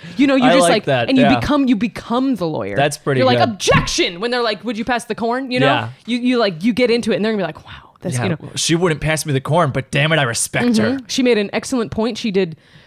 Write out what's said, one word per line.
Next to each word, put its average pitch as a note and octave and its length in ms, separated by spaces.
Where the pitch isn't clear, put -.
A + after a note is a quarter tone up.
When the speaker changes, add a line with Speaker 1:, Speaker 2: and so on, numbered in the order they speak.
Speaker 1:
You C#4 100
know, C4+ 100
you C4 80
Speaker 2:
I B3+ 100
Speaker 1:
just, - 80
Speaker 2:
like - 80
Speaker 1:
like, A3 160
Speaker 2:
that. B2+ 220
Speaker 1:
and C4 100
you B3+ 60
Speaker 2:
Yeah. B2+ 140
Speaker 1:
become, C#4 300
you A#3+ 80
become B3 600
the F3+ 100
lawyer. A2+ 300
Speaker 2:
That's C#3+ 200
pretty C#3 240
Speaker 1:
You're C3 60
like, B2 120
Speaker 2:
good. A2+ 120
Speaker 1:
"Objection," F3+ 720
when A#3 100
they're B3 120
like, G#3+ 220
"Would A3 140
you A3+ 60
pass A#3+ 200
the A3 100
corn?" A#3+ 360
You B3 100
know? G#3+ 60
Speaker 2:
Yeah. A#2 220
Speaker 1:
You, A#3+ 120
you, B3 200
like, F#3+ 260
you A#3+ 80
get A#3+ 180
into A3+ 220
it, F#3 40
and F3+ 80
they're A3 80
gonna G#3 100
be F3 40
like, - 200
"Wow, - 240
that's," - 160
Speaker 2:
Yeah, A#2+ 80
Speaker 1:
you G2+ 60
know. D#3+ 80
Speaker 2:
she - 220
wouldn't E3 240
pass D#3 260
me D3+ 60
the C3+ 80
corn, D3 320
but C3+ 180
damn D3 220
it, D#3 60
I D3 40
respect D3 560
her. A3 140
Speaker 1:
Mm-hmm. C4+ 160
She - 140
made A#3+ 140
an G3+ 160
excellent A3+ 380
point. A3 260
She A3+ 140
did, F#3 260